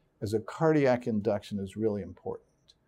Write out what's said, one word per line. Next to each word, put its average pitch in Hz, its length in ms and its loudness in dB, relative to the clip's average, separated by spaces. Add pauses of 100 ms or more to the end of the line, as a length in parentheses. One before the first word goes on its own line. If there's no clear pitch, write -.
(220)
as 104 100 -2
a 110 80 2
cardiac 139 640 2
induction 104 520 -2
is 98 180 -8
really 104 260 0
important. - 460 -12 (400)